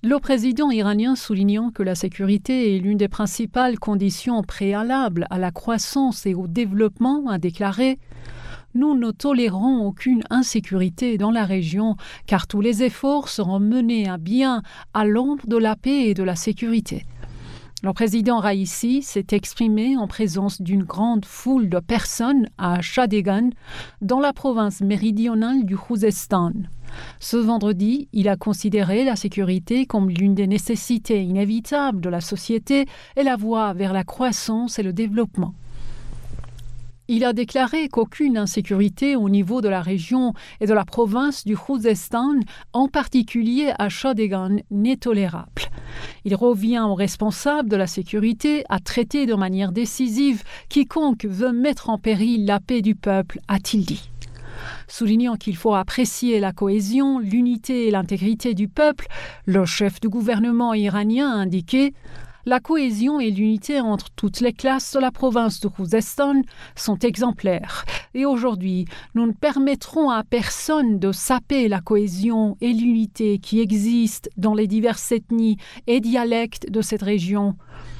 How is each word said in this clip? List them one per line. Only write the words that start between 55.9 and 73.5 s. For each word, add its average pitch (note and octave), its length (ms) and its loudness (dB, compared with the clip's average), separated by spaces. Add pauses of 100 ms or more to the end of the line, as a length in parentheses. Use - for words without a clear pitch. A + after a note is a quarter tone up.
la F#3+ 140 0
cohésion, A3 640 2
l'unité A#3+ 680 0
et G#3+ 40 4
l'intégrité G3 640 0
du G3+ 140 0
peuple, D4+ 400 2 (380)
le F#3+ 200 4
chef G3 340 -2
du A3+ 80 -2
gouvernement A#3 640 2
iranien G#3+ 580 2
a A3+ 40 -2
indiqué : « G3 580 0 (520)
La B3 140 2
cohésion C4+ 600 0
et A3+ 120 2
l'unité G#3+ 480 0
entre G#3+ 320 -2
toutes - 280 -4
les A#3 140 2
classes C4+ 400 0
de C4+ 60 2
la B3+ 120 2
province A#3 500 0
de G#3 60 -2
Khouzestan A3 720 0 (340)
sont G3+ 240 -2
exemplaires. G#3 840 -2 (280)
Et C4 120 0
aujourd'hui, G3 600 0 (300)
nous A#3 100 4
ne A3+ 60 2
permettrons C#4 800 0
à A3 120 0
personne A#3+ 760 0
de F#3+ 120 0
saper B3 560 0
la F#3+ 140 0
cohésion G#3 800 0
et A#3+ 120 2
l'unité A3 640 2
qui G#3+ 220 0